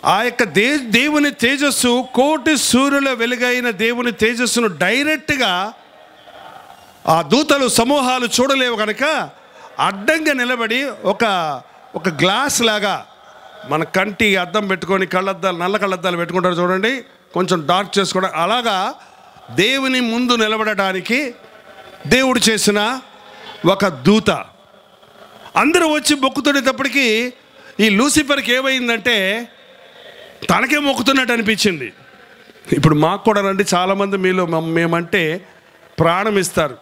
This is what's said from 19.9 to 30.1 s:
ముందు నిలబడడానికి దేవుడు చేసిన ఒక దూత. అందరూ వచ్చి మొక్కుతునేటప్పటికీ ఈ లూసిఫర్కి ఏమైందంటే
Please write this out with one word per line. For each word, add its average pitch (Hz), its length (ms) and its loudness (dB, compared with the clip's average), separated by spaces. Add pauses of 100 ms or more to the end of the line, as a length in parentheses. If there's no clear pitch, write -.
ముందు 240 320 0
నిలబడడానికి 214 1000 -2 (720)
దేవుడు 254 320 4
చేసిన 214 640 0 (680)
ఒక 190 200 2
దూత. 185 440 2 (1300)
అందరూ 320 360 2
వచ్చి 302 240 0
మొక్కుతునేటప్పటికీ 262 1160 0 (480)
ఈ 214 80 6
లూసిఫర్కి 262 680 2
ఏమైందంటే 240 960 -2 (1000)